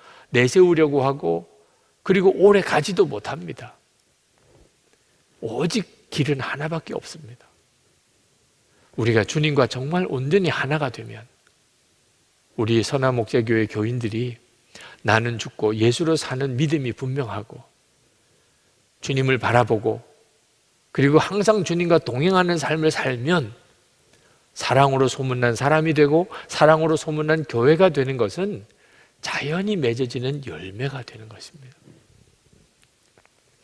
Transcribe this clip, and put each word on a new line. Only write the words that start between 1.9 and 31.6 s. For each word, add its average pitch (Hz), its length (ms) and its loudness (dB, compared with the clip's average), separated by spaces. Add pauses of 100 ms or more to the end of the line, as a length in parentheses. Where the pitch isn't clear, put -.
그리고 190 320 2
오래 202 260 6
가지도 165 460 0
못합니다. 139 680 -12 (1600)
오직 160 680 -6
길은 139 300 -2
하나밖에 156 540 -8
없습니다. 127 520 -16 (1500)
우리가 113 260 2
주님과 139 460 0
정말 156 400 -4
온전히 151 400 0
하나가 135 420 -4
되면 110 340 -16 (1300)
우리 113 260 2
선한 131 320 0
목자교회 113 520 0
교인들이 117 720 -6 (640)
나는 113 360 0
죽고 107 380 -4
예수로 123 400 2
사는 135 400 -6
믿음이 139 380 -2
분명하고, 123 680 -8 (1400)
주님을 131 360 0
바라보고, 113 640 0 (880)
그리고 139 280 4
항상 208 440 2
주님과 170 360 2
동행하는 175 600 0
삶을 156 320 0
살면 131 640 -2 (1000)
사랑으로 135 540 2
소문난 123 480 -2
사람이 156 380 0
되고, 151 340 4 (180)
사랑으로 156 500 4
소문난 151 480 -2
교회가 156 440 4
되는 135 280 -2
것은 120 480 -4 (560)
자연히 185 540 -4
맺어지는 131 720 -4
열매가 107 560 -10
되는 110 260 -20
것입니다. 123 460 -20 (1900)